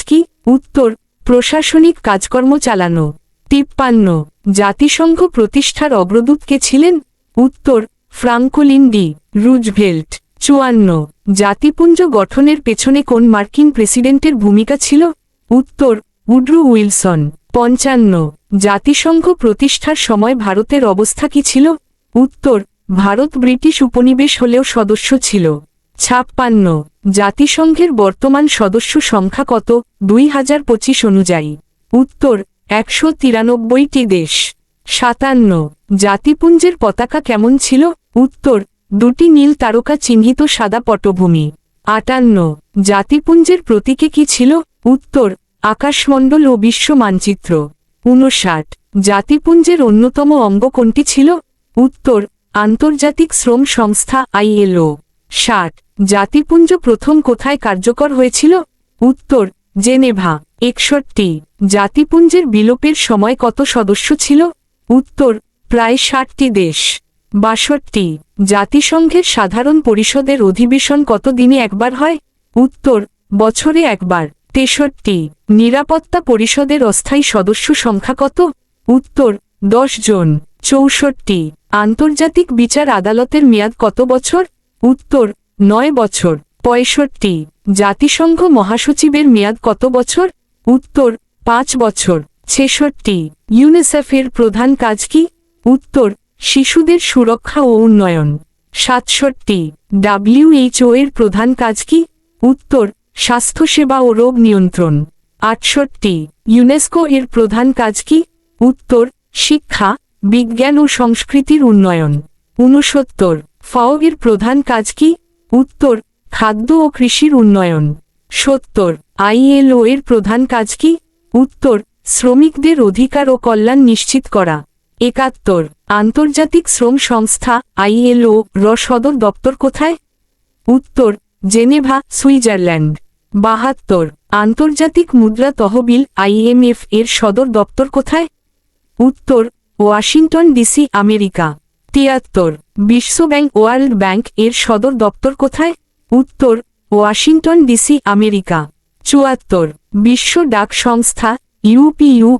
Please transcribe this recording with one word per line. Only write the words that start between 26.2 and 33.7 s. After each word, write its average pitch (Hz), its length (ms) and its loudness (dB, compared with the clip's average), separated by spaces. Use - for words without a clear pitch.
জাতিসংঘের 302 800 0
বর্তমান 269 560 0
সদস্য 220 440 -2
সংখ্যা 202 460 -4
কত, 226 220 -2
দুই 214 240 4
হাজার 277 360 -2
পঁচিশ 240 420 -2
অনুযায়ী? 180 460 0
উত্তর, 254 420 0
একশো 214 420 -2
তিরানব্বইটি 247 960 0